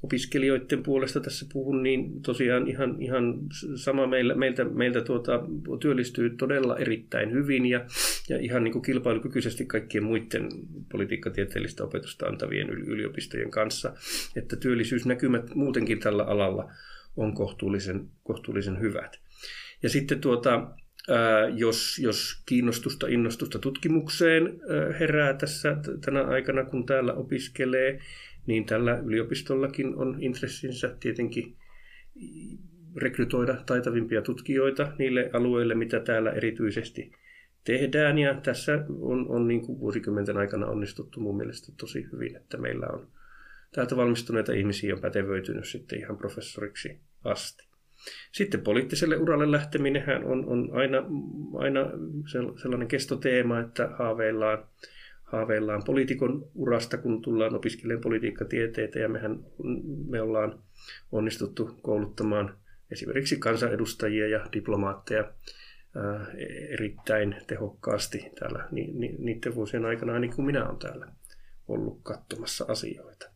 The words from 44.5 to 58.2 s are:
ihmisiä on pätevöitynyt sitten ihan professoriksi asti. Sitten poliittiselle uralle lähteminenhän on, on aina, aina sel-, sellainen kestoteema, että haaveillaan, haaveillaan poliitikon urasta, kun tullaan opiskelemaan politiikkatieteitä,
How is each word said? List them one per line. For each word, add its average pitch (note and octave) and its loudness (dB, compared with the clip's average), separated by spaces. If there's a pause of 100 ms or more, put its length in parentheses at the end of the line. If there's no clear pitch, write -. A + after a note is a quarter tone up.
ihmisiä G2+ 2
on F#2 -6
pätevöitynyt F#2+ -2
sitten - -8
ihan G#2 -8
professoriksi - -8 (240)
asti. - -6 (600)
Sitten G3 2
poliittiselle C3+ 4
uralle D3+ 4
lähteminenhän C#3+ 2
on, C3 0
on B2 2
aina, C3 4 (600)
aina C3+ 2 (440)
sel-, - -4
sellainen B2 -2
kestoteema, B2 2
että A#2 -2
haaveillaan, A2 2 (560)
haaveillaan G#2+ 0
poliitikon C3+ 2
urasta, A#2+ 0
kun A2+ 0
tullaan A2 2
opiskelemaan A2+ -2
politiikkatieteitä, A2+ 0